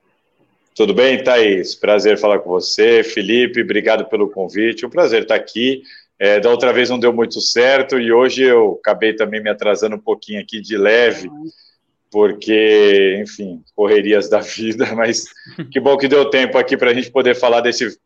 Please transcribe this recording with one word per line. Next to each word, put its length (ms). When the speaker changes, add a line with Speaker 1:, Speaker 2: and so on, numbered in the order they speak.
Speaker 1:
Tudo 200
bem, 300
Thaís? 520
Prazer 420
falar 220
com 100
você. 540
Felipe, 580
obrigado 440
pelo 240
convite. 560
Um 40
prazer 340
estar 120
aqui. 480
É, 200
da 100
outra 240
vez 160
não 100
deu 140
muito 280
certo 580
e 120
hoje 320
eu 380
acabei 340
também 260
me 80
atrasando 460
um 40
pouquinho 420
aqui 200
de 160
leve, 520
Speaker 2:
Uhum. 160
Speaker 1:
porque, 1080
enfim, 420
correrias 540
da 100
vida, 480
<laughs> 80
mas 300
que 80
bom 180
que 100
deu 220
tempo 280
aqui 200
pra 160
gente 180
poder 240
falar 260
desse 440